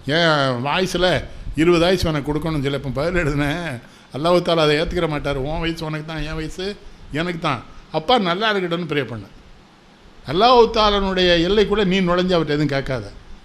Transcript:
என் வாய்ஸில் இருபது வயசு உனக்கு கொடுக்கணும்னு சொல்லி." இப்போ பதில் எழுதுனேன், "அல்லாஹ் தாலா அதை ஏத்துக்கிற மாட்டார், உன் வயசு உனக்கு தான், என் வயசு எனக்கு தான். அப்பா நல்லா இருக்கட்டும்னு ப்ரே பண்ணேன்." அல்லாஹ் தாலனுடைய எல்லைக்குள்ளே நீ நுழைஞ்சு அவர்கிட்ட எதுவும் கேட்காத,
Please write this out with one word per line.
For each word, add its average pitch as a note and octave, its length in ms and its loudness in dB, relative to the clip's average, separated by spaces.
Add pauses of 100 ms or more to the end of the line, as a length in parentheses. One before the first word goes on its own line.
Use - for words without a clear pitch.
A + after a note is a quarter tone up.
என் C#3+ 600 0
வாய்ஸில் F3 580 0 (320)
இருபது E3 280 4
வயசு F3+ 260 2
உனக்கு D3 240 -2
கொடுக்கணும்னு D3+ 280 -2
சொல்லி." C#3 100 -2
இப்போ C#3 180 -6
பதில் E3 360 -2
எழுதுனேன், D3 540 -2 (340)
"அல்லாஹ் F3 300 2
தாலா F3 120 0
அதை D3+ 260 2
ஏத்துக்கிற E3+ 280 -2
மாட்டார், D3 260 -4
உன் D3 240 -4
வயசு E3 260 -6
உனக்கு D#3 200 -6
தான், D#3 180 -8
என் D#3 120 -8
வயசு F#3 420 -8 (340)
எனக்கு E3 280 -4
தான். C#3 240 -2 (280)
அப்பா D#3+ 280 2
நல்லா G3+ 340 0
இருக்கட்டும்னு F3 340 -4
ப்ரே C#3+ 140 -2
பண்ணேன்." A2 320 -10 (960)
அல்லாஹ் A3+ 460 6
தாலனுடைய F#3+ 720 2
எல்லைக்குள்ளே G3+ 380 2
நீ F#3+ 160 2
நுழைஞ்சு F3+ 380 2
அவர்கிட்ட D#3 80 0
எதுவும் D3+ 200 0
கேட்காத, C3 440 -4 (340)